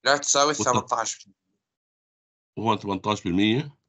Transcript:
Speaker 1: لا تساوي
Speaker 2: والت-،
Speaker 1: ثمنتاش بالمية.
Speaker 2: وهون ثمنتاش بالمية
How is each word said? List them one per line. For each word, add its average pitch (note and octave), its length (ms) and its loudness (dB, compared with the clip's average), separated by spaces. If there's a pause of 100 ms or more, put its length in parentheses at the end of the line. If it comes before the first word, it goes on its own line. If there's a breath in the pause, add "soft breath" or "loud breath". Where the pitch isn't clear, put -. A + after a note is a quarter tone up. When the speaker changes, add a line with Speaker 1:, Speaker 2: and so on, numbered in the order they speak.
Speaker 1:
لا C#3+ 120 4
تساوي C#3+ 360 2
Speaker 2:
والت-، D3 100 -4
Speaker 1:
ثمنتاش A#2 600 -2
بالمية. - 120 -20 (1200)
Speaker 2:
وهون G#2+ 200 0
ثمنتاش G2+ 460 -4
بالمية G#2+ 540 0 (120)